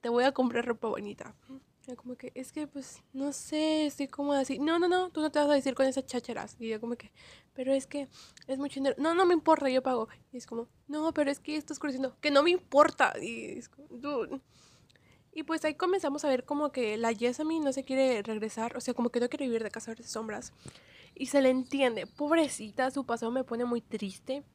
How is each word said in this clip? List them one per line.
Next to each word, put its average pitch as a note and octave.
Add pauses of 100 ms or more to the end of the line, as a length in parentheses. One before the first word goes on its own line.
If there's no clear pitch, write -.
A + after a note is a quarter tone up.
te B3
voy A#3+
a C4+
comprar A#3+
ropa A#3
bonita". G#3 (540)
Era B3
como B3
que, B3+
"Es B3+
que, D4+
pues, - (100)
no C#4
sé, D#4
estoy C#4
como C#4+
así". C4+
"No, D#4+
no, F4
no, F4+
tú D4+
no D#4
te D4+
vas D4
a D4
decir C4+
con C4+
esas C4
chácharas". A#3+
Y A3+
yo A3
como A#3
que, - (420)
"Pero C4
es C4+
que C#4+ (380)
es C4
mucho C#4
dinero". C4+
"No, D#4+
no F4+
me F4
importa, D#4
yo B3+
pago". B3 (240)
Y C4
es A#3+
como, A#3 (180)
"No, D4+
pero C#4+
es C#4
que D4+
esto D4+
oscureciendo". C4
"Que D4
no C#4+
me F4
importa". D4+
Y A3+
es -
como, C#4+
"Dude". C4 (960)
Y D#4
pues D#4+
ahí D#4
comenzamos E4+
a D4+
ver B3+
como D4
que A3
la A#3
Jessamine D4+
no C#4
se C4+
quiere C4
regresar, A3
o B3
sea, B3
como A#3
que -
no A#3+
quiere C#4+
vivir A3+
de G#3
cazadores A3+
de -
sombras. A3 (640)
Y C4+
se C#4+
le C4
entiende, B3+
pobrecita, C4+
su C4
pasado A#3
me B3+
pone A#3+
muy A#3+
triste. A3+ (100)